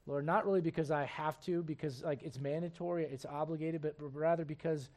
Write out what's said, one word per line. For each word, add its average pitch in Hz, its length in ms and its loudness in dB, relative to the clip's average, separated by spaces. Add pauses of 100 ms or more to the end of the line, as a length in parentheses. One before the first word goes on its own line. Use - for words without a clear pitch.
Lord, 143 220 -2
not 202 180 4
really 196 160 4
because 160 300 2
I 143 140 4
have 156 360 -2
to, 175 220 0
because, 151 400 -4
like, 147 180 0
it's 131 160 -10
mandatory, 165 680 -2
it's 135 200 -6
obligated, 156 560 -2
but, 151 160 -2
but 147 160 -10
rather 160 320 4
because 151 520 -2